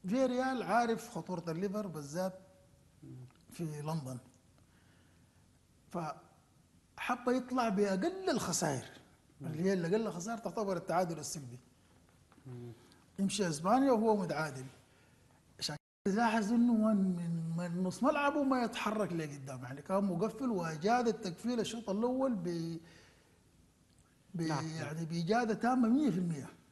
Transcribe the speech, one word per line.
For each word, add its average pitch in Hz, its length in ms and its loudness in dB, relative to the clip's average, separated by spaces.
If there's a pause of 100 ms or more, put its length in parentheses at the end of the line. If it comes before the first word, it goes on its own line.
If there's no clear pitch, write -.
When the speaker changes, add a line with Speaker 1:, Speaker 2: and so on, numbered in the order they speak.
Speaker 1:
فياريال 254 540 2
عارف 226 480 2
خطورة 170 380 -6
الليفر 196 380 -2
بالذات 160 520 -6 (640)
Speaker 2:
مم. 135 60 -16 (420)
Speaker 1:
في 175 140 -8
لندن، 147 540 -6 (1700)
فحب - 1400 -8
يطلع 254 400 0
بأقل 208 640 2
الخسائر، 165 540 0 (560)
Speaker 2:
مم. 139 60 -8
Speaker 1:
اللي 156 160 -4
هي 190 100 4
الأقل 196 380 0
خسائر 190 280 -6
تعتبر 196 380 -2
التعادل 170 420 0
السلبي. 131 400 -10 (880)
Speaker 2:
مم. 120 260 -12 (460)
Speaker 1:
يمشي 196 300 0
أسبانيا 214 440 4
وهو 220 240 4
متعادل، 151 480 -2 (960)
عشان 151 180 -6 (280)
كده 196 100 4
تلاحظ 220 380 4
إنه 240 200 6
من، 208 440 4 (400)
من 175 260 -2
نص 185 200 -2
ملعبه 285 400 2
ما 262 200 2
يتحرك 214 500 -2
لقدام، 139 500 -6
يعني 135 200 -10
كان 196 220 0
مقفل 208 460 0
وأجاد 190 580 2
التقفيل 220 520 -2
الشوط 208 300 -4
الأول 254 440 0
ب-، 170 440 -4 (1600)
ب-، 170 80 -4
Speaker 2:
نعم، 156 220 0
نعم. 160 120 -6
Speaker 1:
يعني 156 280 -6
بإجادة 196 500 0
تامة 233 340 2
مية 269 220 6
في 170 80 2
المية 165 280 -2 (260)